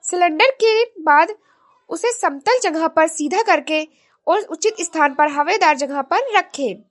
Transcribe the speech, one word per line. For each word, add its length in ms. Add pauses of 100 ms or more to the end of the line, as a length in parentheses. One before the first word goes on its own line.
सिलेंडर 480
के 300 (180)
बाद 280 (600)
उसे 220
समतल 480
जगह 260
पर 220
सीधा 340
करके 400 (440)
और 160
उचित 380
स्थान 340
पर 160
हवादार 460
जगह 260
पर 340
रखें। 380 (160)